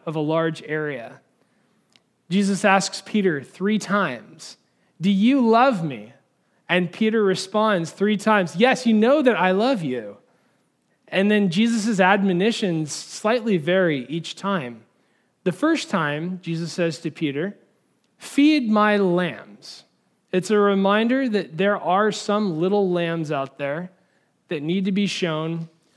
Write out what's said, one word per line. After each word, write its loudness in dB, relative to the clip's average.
of -6
a -2
large -2
area. -8
Jesus 0
asks 2
Peter -2
three -2
times, -6
"Do 2
you 4
love 4
me?" -8
And 0
Peter 2
responds 0
three 0
times, 0
"Yes, 2
you 4
know 4
that 4
I 2
love 0
you." -6
And 2
then 4
Jesus' 0
admonitions 2
slightly -2
vary 0
each -8
time. -6
The -2
first -2
time, -4
Jesus -6
says -4
to -8
Peter, -4
"Feed 2
my 4
lambs." -2
It's -2
a 4
reminder 2
that -4
there 2
are 2
some -2
little 0
lambs -2
out -6
there -6
that -6
need -2
to -2
be 0
shown -4